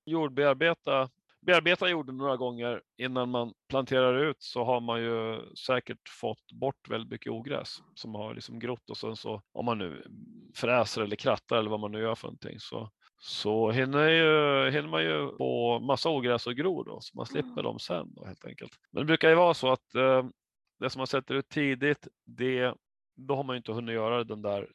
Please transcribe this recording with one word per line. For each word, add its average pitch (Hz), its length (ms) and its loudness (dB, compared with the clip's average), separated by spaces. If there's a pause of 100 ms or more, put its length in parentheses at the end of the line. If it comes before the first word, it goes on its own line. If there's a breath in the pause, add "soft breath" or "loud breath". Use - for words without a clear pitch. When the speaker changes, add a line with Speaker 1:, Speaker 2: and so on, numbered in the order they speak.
Speaker 1:
jordbearbeta, 139 1040 2 (320)
bearbeta 175 480 4
jorden 135 280 -4
några 135 200 0
gånger 120 440 -4 (160)
innan 127 320 -2
man 120 240 -2 (160)
planterar 131 540 4
ut, 151 160 -2
så - 240 -4
har 123 160 2
man 117 220 -2
ju 113 380 -2 (280)
säkert 123 420 -4
fått - 440 -8
bort 127 360 -6
väldigt 113 220 -6
mycket 117 200 -8
ogräs 127 460 -8 (180)
som 110 200 -12
har 107 180 -8
liksom 117 260 -14
grott, 120 300 -8
och 110 80 -10
sen 110 180 -8
så 107 260 -8 (120)
om - 120 -6
man 117 120 0
nu 87 260 -8 (520)
fräser 117 460 0
eller 107 140 -4
krattar 120 420 0
eller 110 120 0
vad 107 100 -2
man 104 120 -6
nu 107 100 -8
gör 110 140 -2
för - 120 -12
någonting, - 320 -14
så, 117 300 -10 (320 soft breath)
så 110 500 2
hinner 135 380 4
ju, 151 640 6
hinner 151 180 -2
man 160 140 0
ju 156 340 -2
få 120 420 0
massa 131 300 0
ogräs 123 380 0
och 123 80 -4
gro 156 280 -2
då, - 180 -12
så - 160 -18
man 123 80 -6
slipper 151 260 -4
Speaker 2:
Mm. - 120 -6
Speaker 1:
dem 113 160 -4
sen - 340 -6
då, - 120 -18
helt - 200 -16
enkelt. - 260 -16 (200)
Men - 100 -4
det 147 40 -2
brukar 160 240 6
ju 165 60 10
vara 170 180 6
så 131 180 2
att, - 240 -2
eh, 131 300 6 (540)
det 131 100 -2
som 131 100 -10
man 131 80 -2
sätter 135 280 -2
ut 139 140 -4
tidigt, 139 580 0 (180)
det, 123 480 -2 (420)
då 135 200 -2
har 135 80 -2
man 131 100 -4
ju 127 40 -4
inte 113 140 -8
hunnit 117 240 -4
göra 113 280 0
den 110 180 -8
där 101 340 -2